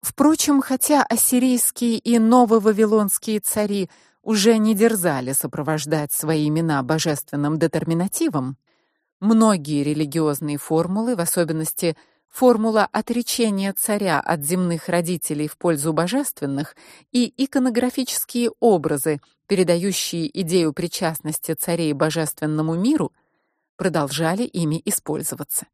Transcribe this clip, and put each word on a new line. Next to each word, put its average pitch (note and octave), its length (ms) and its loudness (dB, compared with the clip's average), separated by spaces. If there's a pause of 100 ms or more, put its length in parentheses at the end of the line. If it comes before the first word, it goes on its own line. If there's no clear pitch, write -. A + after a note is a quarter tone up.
Впрочем, D4 580 2
хотя C4+ 420 2
ассирийские A#3+ 920 0
и A#3 220 2
нововавилонские A3 1200 4
цари G3+ 480 -2 (320)
уже A3 380 4
не G#3+ 160 4
дерзали F3 580 2
сопровождать D3 800 -2
свои D#3 360 0
имена D3+ 340 0
божественным D3 760 -2
детерминативом, E3 1000 -2 (600)
многие G3 640 2
религиозные D3 760 -2
формулы, F#3+ 580 -2
в F#3 40 -6
особенности E3 760 -2 (320)
формула A3 640 4
отречения G#3+ 800 -2
царя G3 480 0
от E3 220 -2
земных E3+ 480 -2
родителей E3 580 -2
в - 80 -14
пользу D#3+ 380 0
божественных, E3 800 -4 (340)
и B3 220 0 (100)
иконографические B3 1080 -2 (100)
образы, D#3 600 2 (240)
передающие F3 840 0 (140)
идею E3 320 0
причастности E3 800 -6
царей E3 400 -2
божественному D#3 800 -2
миру, G3 380 0 (640)
продолжали D#3+ 680 -2
ими E3 420 -4
использоваться. - 880 -6